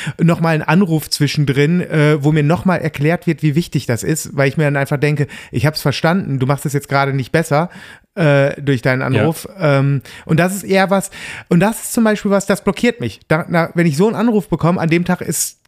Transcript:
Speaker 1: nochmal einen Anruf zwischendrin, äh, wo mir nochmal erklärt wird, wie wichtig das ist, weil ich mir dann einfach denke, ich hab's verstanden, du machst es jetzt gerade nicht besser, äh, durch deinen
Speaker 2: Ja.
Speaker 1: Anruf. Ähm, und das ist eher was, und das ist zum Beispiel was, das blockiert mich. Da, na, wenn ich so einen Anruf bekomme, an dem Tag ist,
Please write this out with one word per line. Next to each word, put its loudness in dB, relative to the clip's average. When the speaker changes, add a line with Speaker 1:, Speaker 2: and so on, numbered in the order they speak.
Speaker 1:
nochmal 2
einen -2
Anruf 2
zwischendrin, 0
äh, 2
wo 2
mir 2
nochmal 2
erklärt -2
wird, 0
wie 2
wichtig -2
das -2
ist, -4
weil 2
ich -6
mir 2
dann 0
einfach -2
denke, 0
ich 0
hab's -4
verstanden, 0
du -2
machst -2
es -6
jetzt -4
gerade 0
nicht -4
besser, 0
äh, 2
durch 0
deinen 0
Speaker 2:
Ja. -2
Speaker 1:
Anruf. -2
Ähm, 2
und 2
das 0
ist -10
eher 2
was, 0
und 4
das 0
ist -10
zum 2
Beispiel 0
was, 2
das 0
blockiert 0
mich. -6
Da, 0
na, 0
wenn 2
ich 0
so 4
einen 0
Anruf 0
bekomme, 0
an 0
dem 2
Tag 0
ist, -6